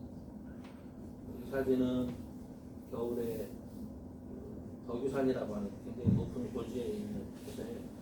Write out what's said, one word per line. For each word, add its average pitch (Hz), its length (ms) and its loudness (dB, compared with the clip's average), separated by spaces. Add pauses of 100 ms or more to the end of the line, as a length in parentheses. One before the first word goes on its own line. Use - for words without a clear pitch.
(1400)
이 - 60 -6
사진은 127 640 6 (760)
겨울에 117 580 0 (1400)
덕유산이라고 123 680 4
하는 104 160 0 (140)
굉장히 120 320 6
높은 - 360 0
고지에 120 340 0
있는 - 380 -2 (200)
곳에 - 360 -4 (220)